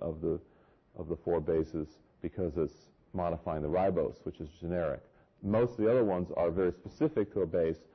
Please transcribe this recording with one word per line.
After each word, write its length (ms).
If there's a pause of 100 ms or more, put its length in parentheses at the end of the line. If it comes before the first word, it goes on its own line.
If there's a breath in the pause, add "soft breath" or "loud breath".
of 200
the, 180 (580 soft breath)
of 100
the 80
four 240
bases 480 (340)
because 360
it's 160 (400)
modifying 480
the 60
ribose, 560
which 160
is 100 (100)
generic. 420 (420 soft breath)
Most 280
of 60
the 140
other 120
ones 320
are 140
very 220
specific 640
to 80
a 40
base. 320 (180)